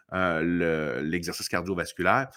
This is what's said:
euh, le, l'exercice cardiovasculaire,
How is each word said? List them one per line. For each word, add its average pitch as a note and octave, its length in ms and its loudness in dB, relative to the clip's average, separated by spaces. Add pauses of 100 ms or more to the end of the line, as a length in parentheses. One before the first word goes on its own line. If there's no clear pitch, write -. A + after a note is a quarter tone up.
(140)
euh, F2 300 2
le, D#2+ 640 2
l'exercice E2+ 420 -4
cardiovasculaire, F2+ 880 0